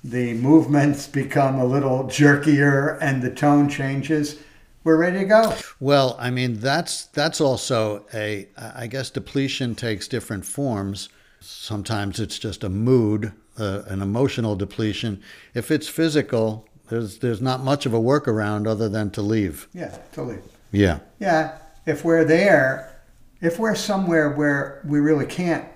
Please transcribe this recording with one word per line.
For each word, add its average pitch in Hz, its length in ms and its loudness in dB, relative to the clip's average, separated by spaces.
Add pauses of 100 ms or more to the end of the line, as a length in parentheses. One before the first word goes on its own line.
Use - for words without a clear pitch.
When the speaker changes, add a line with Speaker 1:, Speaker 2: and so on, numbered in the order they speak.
Speaker 1:
the 123 320 -4
movements 143 720 4
become 135 520 0
a 127 60 2
little 135 400 0
jerkier 143 960 4
and 135 200 0
the 127 100 -2
tone 143 380 4
changes. 139 680 -4 (480)
We're 160 120 6
ready 180 220 0
to 196 60 -2
go. 214 280 4 (260)
Speaker 2:
Well, 135 400 2
I 123 120 -4
mean, 123 280 -2
that's, 143 480 -2
that's 156 340 -2
also 113 720 0
a, 104 340 -6 (100)
I 113 300 -12
guess 127 220 -8
depletion 135 680 -4
takes 110 320 -6
different 107 380 -6
forms. 101 640 -6 (320)
Sometimes 101 760 -6
it's 107 200 -6
just 107 240 -8
a 101 60 -4
mood, 107 640 2 (260)
uh, 101 280 -4
an 98 140 -6
emotional 110 540 -2
depletion. 101 680 -4 (320)
If 120 160 -6
it's 151 200 0
physical, 123 760 0 (220)
there's, 113 320 -6
there's 117 220 -2
not 127 200 -2
much 143 240 0
of 117 80 0
a 117 60 4
workaround 110 680 0
other 110 200 0
than 104 240 -2
to 107 100 -6
leave. 101 520 0
Speaker 1:
Yeah, - 240 -12 (160)
to - 100 -10
leave. 110 200 -10 (280)
Speaker 2:
Yeah. 95 280 4 (200)
Speaker 1:
Yeah, 160 380 0 (280)
if 156 200 -2
we're 165 180 4
there, 151 800 2 (400)
if 170 180 -2
we're 214 160 2
somewhere 170 540 2
where 143 560 -2
we 147 140 2
really 147 260 4
can't 175 400 -2 (100)